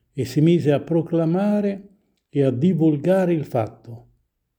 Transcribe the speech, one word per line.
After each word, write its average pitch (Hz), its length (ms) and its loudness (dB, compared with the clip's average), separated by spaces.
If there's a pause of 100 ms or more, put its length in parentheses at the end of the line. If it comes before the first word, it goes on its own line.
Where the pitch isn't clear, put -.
(120)
e 131 120 -6
si - 160 -4
mise 151 320 2
a 139 80 0
proclamare 180 1080 -2 (420)
e 143 120 0
a 135 80 4
divulgare 160 840 2
il 156 100 -4
fatto, - 640 -6 (500)